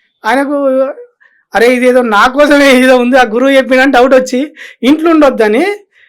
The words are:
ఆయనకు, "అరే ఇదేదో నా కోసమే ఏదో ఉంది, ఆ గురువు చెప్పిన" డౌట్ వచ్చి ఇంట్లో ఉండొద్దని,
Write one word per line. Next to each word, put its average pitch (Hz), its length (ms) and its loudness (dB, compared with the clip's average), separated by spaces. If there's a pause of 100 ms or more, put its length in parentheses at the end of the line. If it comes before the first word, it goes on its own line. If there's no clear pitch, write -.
(240)
ఆయనకు, 277 420 -4 (880)
"అరే 233 220 0
ఇదేదో 247 260 0
నా 220 240 0
కోసమే 277 560 2
ఏదో 254 140 2
ఉంది, 247 200 0
ఆ 254 120 4
గురువు 247 220 -2
చెప్పిన" 262 340 0
డౌట్ 269 300 2
వచ్చి 254 380 -2 (300)
ఇంట్లో 311 280 0
ఉండొద్దని, 277 680 0 (320)